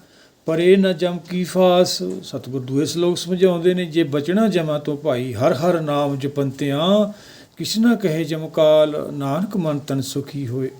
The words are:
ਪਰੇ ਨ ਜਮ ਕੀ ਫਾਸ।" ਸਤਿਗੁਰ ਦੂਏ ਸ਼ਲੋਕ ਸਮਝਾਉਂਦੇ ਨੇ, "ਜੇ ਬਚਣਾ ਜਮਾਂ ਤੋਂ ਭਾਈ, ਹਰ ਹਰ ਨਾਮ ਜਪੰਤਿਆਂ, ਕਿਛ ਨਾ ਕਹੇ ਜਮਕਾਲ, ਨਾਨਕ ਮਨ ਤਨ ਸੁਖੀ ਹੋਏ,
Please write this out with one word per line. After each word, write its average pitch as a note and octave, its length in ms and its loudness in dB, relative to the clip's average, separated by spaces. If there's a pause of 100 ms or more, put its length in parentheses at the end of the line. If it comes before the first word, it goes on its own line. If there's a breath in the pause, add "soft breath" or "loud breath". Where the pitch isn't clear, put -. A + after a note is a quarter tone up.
(460 soft breath)
ਪਰੇ E3+ 300 4
ਨ F#3+ 220 2
ਜਮ F3 200 -2 (120)
ਕੀ F3+ 140 -4
ਫਾਸ।" F3+ 600 2 (200)
ਸਤਿਗੁਰ C3 380 -8
ਦੂਏ C3 240 0
ਸ਼ਲੋਕ E3+ 320 0
ਸਮਝਾਉਂਦੇ F3 560 2
ਨੇ, F3+ 120 -2
"ਜੇ E3 180 0
ਬਚਣਾ D#3+ 440 0
ਜਮਾਂ D#3+ 320 0
ਤੋਂ D3 180 -4
ਭਾਈ, C3 360 -2
ਹਰ C3+ 200 2
ਹਰ E3 280 0
ਨਾਮ D3 340 0
ਜਪੰਤਿਆਂ, C#3+ 1000 0 (440 loud breath)
ਕਿਛ E3+ 200 -6
ਨਾ A#3 180 4
ਕਹੇ E3 280 -2
ਜਮਕਾਲ, D#3 920 2
ਨਾਨਕ D3 440 -4
ਮਨ D#3 220 -2
ਤਨ C3+ 220 -4
ਸੁਖੀ C#3 460 -6
ਹੋਏ, C3 220 -4 (100)